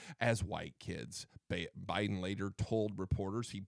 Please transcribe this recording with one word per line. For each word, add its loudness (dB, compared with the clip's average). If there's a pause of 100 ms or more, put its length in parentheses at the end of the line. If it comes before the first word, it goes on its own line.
(200)
as 4
white -4
kids. -8 (240)
Ba-, 0 (180)
Biden 2
later -2
told 2
reporters 0
he -4